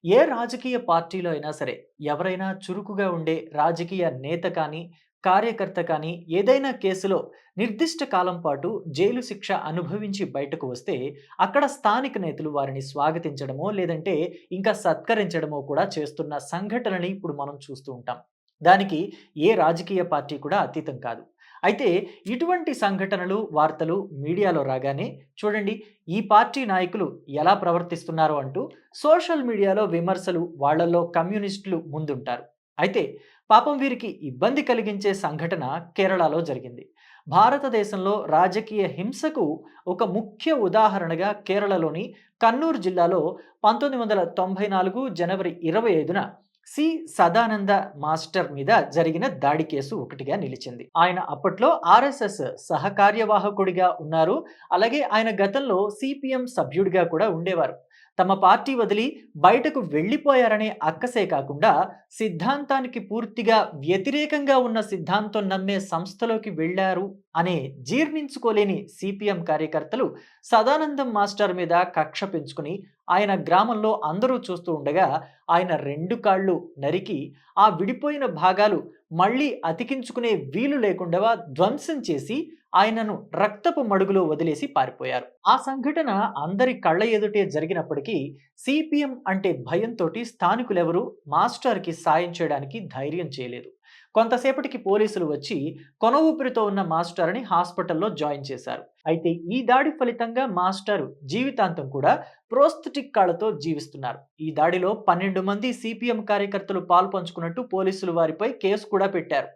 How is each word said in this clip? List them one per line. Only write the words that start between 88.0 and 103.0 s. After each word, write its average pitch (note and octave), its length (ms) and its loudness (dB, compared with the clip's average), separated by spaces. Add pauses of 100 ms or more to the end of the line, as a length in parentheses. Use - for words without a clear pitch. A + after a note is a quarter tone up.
సిపిఎం D4 720 -2
అంటే F#3+ 400 0
భయంతోటి G#3 560 -2
స్థానికులెవరూ G3 920 0 (120)
మాస్టర్కి F3+ 640 0
సాయం E3+ 380 0
చేయడానికి D3 500 -4
ధైర్యం D#3 460 -8
చేయలేదు. B2 440 -12 (440)
కొంతసేపటికి B3 640 0
పోలీసులు G#3 460 0
వచ్చి, D3 540 -4 (220)
కొన A#3 140 4
ఊపిరితో C#4 500 2
ఉన్న G3 180 0
మాస్టర్ని E3+ 600 0
హాస్పిటల్లో F3 640 0
జాయిన్ D3 440 -4
చేశారు. B2 300 -8 (240)
అయితే, E3 220 2
ఈ F3 340 -2
దాడి C4 280 4
ఫలితంగా A#3+ 560 -2
మాస్టర్ F#3 640 -2 (160)
జీవితాంతం F3 680 -2
కూడా C#3 340 2 (260)
ప్రోస్థెటిక్ C#4+ 640 0